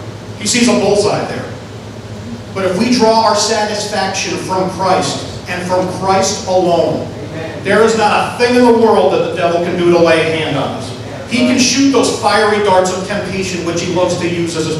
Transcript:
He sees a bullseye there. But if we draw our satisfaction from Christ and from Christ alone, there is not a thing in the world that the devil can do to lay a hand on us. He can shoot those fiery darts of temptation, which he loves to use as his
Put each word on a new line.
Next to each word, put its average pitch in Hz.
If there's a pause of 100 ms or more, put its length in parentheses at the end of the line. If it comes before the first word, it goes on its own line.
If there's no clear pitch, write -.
(380)
He 208
sees 240
a 208
bullseye 202
there. - (1080)
But 190
if 185
we 247
draw 220
our 208
satisfaction 208
from 185
Christ 185 (280)
and 180
from 180 (140)
Christ 190
alone, 170 (540)
there 202
is 220
not -
a -
thing 240
in 247
the 233
world 208
that 165
the -
devil 170
can 175
do 175
to 170
lay 165
a 160
hand 139
on -
us. - (380)
He 247
can -
shoot 277
those -
fiery 208
darts 185
of 185
temptation, 185
which 170
he 175
loves 175
to 170
use 170
as 160
his 151